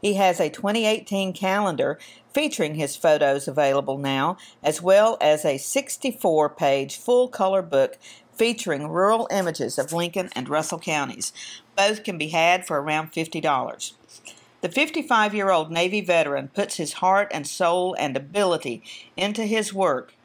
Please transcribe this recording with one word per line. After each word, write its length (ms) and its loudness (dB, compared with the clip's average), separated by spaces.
He 120 0
has 260 4
a 100 2
twenty 360 -2
eighteen 480 -2
calendar 640 -2
featuring 420 -2
his 200 -4
photos 540 2
available 480 0
now, 400 0
as 180 0
well 380 6
as 240 4
a 140 2
sixty-four 960 0
page 440 0
full-color 680 2
book 340 2
featuring 540 -2
rural 420 2
images 480 -2
of 140 -4
Lincoln 420 -4
and 140 -6
Russell 320 -4
counties. 540 -6
Both 300 2
can 120 -6
be 120 -6
had 360 4
for 160 -2
around 280 -2
fifty 320 -6
dollars. 540 -2
The 80 -4
fifty-five-year-old 1000 2
Navy 300 0
veteran 480 0
puts 300 -4
his 160 -6
heart 400 2
and 120 -6
soul 540 0
and 160 -4
ability 680 -2
into 260 -2
his 300 -2
work 400 0